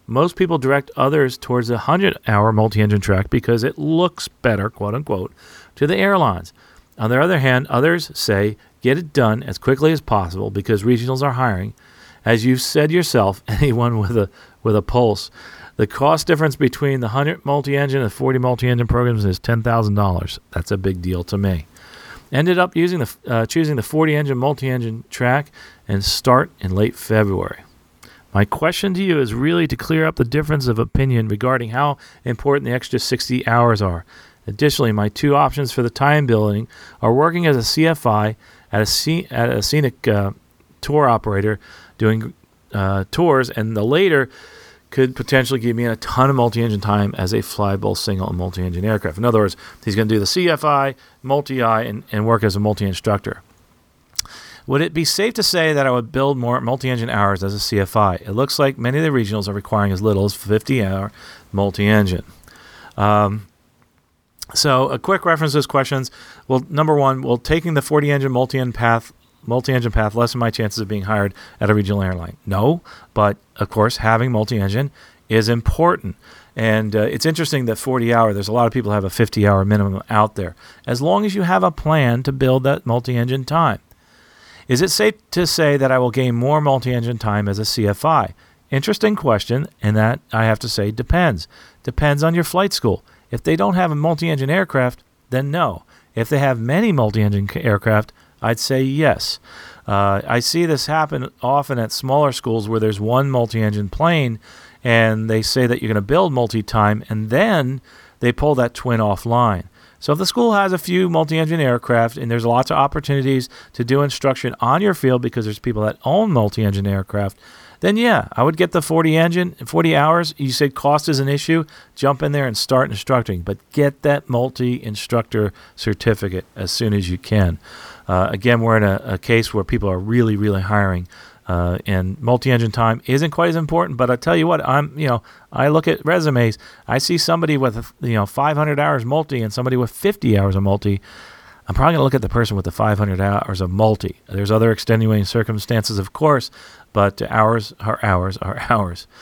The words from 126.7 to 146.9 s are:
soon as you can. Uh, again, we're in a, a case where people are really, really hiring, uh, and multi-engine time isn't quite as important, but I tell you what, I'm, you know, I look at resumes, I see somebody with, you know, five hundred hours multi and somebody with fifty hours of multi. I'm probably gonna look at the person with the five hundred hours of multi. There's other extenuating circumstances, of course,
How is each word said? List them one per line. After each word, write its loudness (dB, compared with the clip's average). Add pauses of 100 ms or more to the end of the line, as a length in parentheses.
soon 0
as 0
you -2
can. 2 (480)
Uh, 2
again, 2
we're 2
in 2
a, 0
a -4
case 0
where -2
people -2
are -2
really, 2
really 0
hiring, 0 (400)
uh, 0
and -2
multi-engine 0
time 0
isn't 0
quite 0
as 0
important, -2
but 0
I 2
tell 0
you 2
what, 0
I'm, -2
you -2
know, 0 (300)
I 0
look 2
at 0
resumes, 2 (280)
I 0
see -2
somebody 0
with, -2
you -2
know, 2
five -2
hundred 0
hours 0
multi -2
and -4
somebody -2
with 0
fifty 0
hours 2
of 0
multi. 0 (680)
I'm -2
probably 4
gonna 2
look 2
at 0
the -2
person 0
with -2
the -6
five 0
hundred 0
hours -2
of -2
multi. 0 (100)
There's -4
other 4
extenuating 2
circumstances, -2
of -4
course, 0 (420)